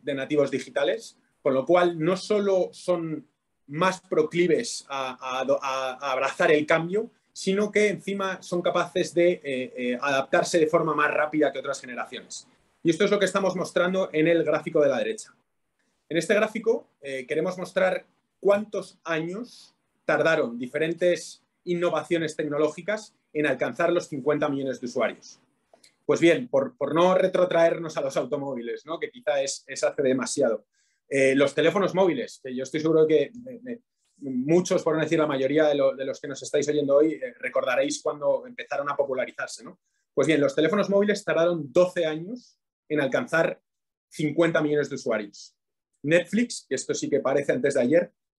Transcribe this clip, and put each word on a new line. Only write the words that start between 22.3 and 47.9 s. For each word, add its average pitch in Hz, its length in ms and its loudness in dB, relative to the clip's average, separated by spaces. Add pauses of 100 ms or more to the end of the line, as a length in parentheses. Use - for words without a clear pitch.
tecnológicas 156 800 -4 (180)
en 151 140 -2
alcanzar 139 440 0
los 170 180 0
cincuenta 147 420 -2
millones 135 280 -4
de 127 100 -8
usuarios. - 520 -4 (640)
Pues 139 160 2
bien, 151 280 4
por, 127 280 0
por 143 180 -4
no 180 200 6
retrotraernos 170 840 2
a 151 60 -2
los 135 160 -4
automóviles, 127 680 -6
¿no? 160 140 -10
Que 156 120 -8
quizá 139 300 -4
es, - 260 -6
es 135 180 -8
hace 147 180 0
demasiado. 127 640 0 (420)
Eh, 135 260 2
los 139 200 2
teléfonos 165 400 0
móviles, 160 500 0
que 131 100 -10
yo 131 100 -6
estoy 151 160 -6
seguro 160 260 4
que, 151 160 4
eh, 123 440 -10
eh, 120 140 -10 (380)
muchos, 147 640 0
por 160 120 0
no 160 60 0
decir 156 180 0
la 156 80 2
mayoría 143 420 2
de, 143 80 2
lo, 135 200 2
de 135 80 -6
los 135 160 -6
que 143 80 -10
nos 135 140 -10
estáis 139 260 0
oyendo 143 280 2
hoy, 156 180 6
eh, 131 240 -8
recordaréis 131 640 -2
cuando 143 440 -2
empezaron 135 440 -6
a - 60 -4
popularizarse, 127 680 -4
¿no? 180 160 -18 (320)
Pues 139 140 2
bien, 160 160 4
los 180 120 2
teléfonos 185 360 2
móviles 202 340 2
tardaron 165 480 0
doce 180 320 4
años 170 540 -8 (280)
en 151 140 0
alcanzar 135 600 0 (480)
cincuenta 165 500 2
millones 147 300 0
de 139 60 -6
usuarios. 107 600 -6 (480)
Netflix, 175 640 0
que 131 60 -4
esto 135 200 -4
sí 147 140 -6
que 139 120 2
parece 139 320 0
antes 135 220 0
de 131 60 2
ayer, 160 320 2 (260)